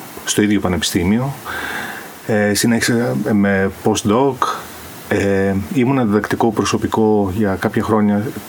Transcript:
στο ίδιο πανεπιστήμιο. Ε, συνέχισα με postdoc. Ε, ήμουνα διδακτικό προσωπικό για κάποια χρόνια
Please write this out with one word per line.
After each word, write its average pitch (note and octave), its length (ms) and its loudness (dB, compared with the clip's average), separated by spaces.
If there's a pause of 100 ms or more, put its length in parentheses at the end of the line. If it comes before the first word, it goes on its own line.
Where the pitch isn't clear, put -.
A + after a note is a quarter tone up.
(260)
στο - 160 0
ίδιο G#2 180 2
πανεπιστήμιο. F#2 760 0 (920)
Ε, G#2 260 2
συνέχισα A#2 600 0 (160)
με G2 400 2 (120)
postdoc. A2+ 500 2 (760)
Ε, G2 440 2 (200)
ήμουνα C3 320 2
διδακτικό G#2+ 460 2
προσωπικό G#2+ 840 2
για G2 240 0
κάποια A2 240 0
χρόνια G#2 400 2 (260)